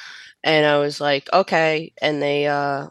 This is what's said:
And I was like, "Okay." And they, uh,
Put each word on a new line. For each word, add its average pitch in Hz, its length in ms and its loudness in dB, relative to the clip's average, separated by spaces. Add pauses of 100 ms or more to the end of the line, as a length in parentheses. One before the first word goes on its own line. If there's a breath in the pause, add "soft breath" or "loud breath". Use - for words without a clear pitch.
(440 loud breath)
And 156 220 4
I 147 140 4
was 147 200 -2
like, 143 320 -2
"Okay." 160 680 2
And 147 200 0
they, 143 260 0
uh, 143 440 -2